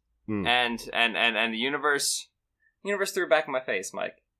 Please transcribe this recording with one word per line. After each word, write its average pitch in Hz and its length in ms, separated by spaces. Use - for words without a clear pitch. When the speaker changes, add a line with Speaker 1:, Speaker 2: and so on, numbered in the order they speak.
Speaker 1:
Mm. 101 180
Speaker 2:
and, 120 460
and, 117 240
and, 113 180
and 113 180
the 110 40
universe, 139 720
universe 196 280
threw 180 140
it 151 40
back 156 180
in 147 40
my 127 100
face, 98 320
Mike. 95 220